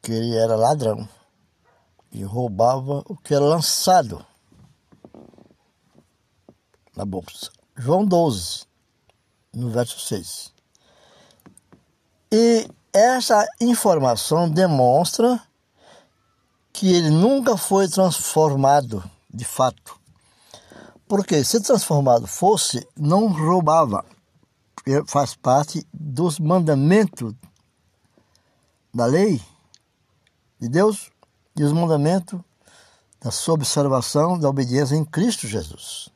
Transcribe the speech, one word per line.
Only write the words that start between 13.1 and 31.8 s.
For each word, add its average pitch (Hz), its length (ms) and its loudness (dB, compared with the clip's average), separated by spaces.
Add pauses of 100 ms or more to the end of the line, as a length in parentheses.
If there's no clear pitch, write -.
informação 170 880 2
demonstra 165 920 2 (1300)
que - 140 -4
ele 175 240 2
nunca 233 460 2
foi 196 320 0
transformado 143 1120 0 (260)
de 113 160 -12
fato. - 540 -6 (1080)
Porque 196 340 0
se 226 180 0
transformado 143 680 2
fosse, 175 580 -2 (100)
não 175 300 2
roubava. 156 800 2 (720)
Porque 139 340 -2
faz 143 240 -2
parte 147 580 -2
dos 151 460 -4
mandamentos 156 960 0 (1600)
da 117 100 -2
lei. 151 380 0 (1160)
De 117 100 -8
Deus 202 420 0 (460)
e 151 60 -2
os 147 100 2
mandamentos 170 680 0 (800)